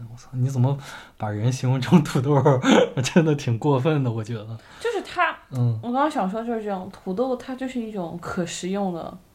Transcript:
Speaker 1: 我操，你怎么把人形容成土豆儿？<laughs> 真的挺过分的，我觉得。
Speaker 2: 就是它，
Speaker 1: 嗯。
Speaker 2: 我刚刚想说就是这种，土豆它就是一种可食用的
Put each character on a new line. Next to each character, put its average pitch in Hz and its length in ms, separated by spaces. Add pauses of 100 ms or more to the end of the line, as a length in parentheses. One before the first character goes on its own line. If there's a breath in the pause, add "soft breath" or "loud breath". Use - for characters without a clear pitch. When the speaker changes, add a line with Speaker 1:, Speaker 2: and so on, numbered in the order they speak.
(120)
Speaker 1:
我 - 60
操， - 140
你 127 180
怎 131 100
么 139 160 (400 loud breath)
把 110 140
人 107 200
形 127 200
容 131 100
成 151 220
土 151 180
豆 143 140
儿？ 135 260 (180)
<laughs> - 240
真 160 220
的 156 100
挺 123 240
过 139 200
分 147 240
的， 127 80
我 113 120
觉 113 120
得。 110 120 (340 loud breath)
Speaker 2:
就 466 100
是 415 140
它， 330 320 (160)
Speaker 1:
嗯。 120 300
Speaker 2:
我 240 100
刚 - 20
刚 285 160
想 226 180
说 220 160
就 240 100
是 220 80
这 208 80
种， 190 220
土 - 220
豆 247 220
它 262 180
就 262 140
是 247 120
一 220 100
种 175 300
可 - 240
食 175 260
用 196 220
的 - 240 (180)